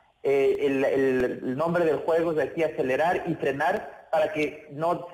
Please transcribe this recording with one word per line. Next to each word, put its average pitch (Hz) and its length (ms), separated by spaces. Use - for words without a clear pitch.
Eh, 139 380
el, 135 240
el, 131 600
el 127 120
nombre 170 280
del 143 140
juego 165 340
es 151 60
aquí 147 240
acelerar 151 640
y 160 80
frenar 151 760
para 156 220
que 151 400
no 160 420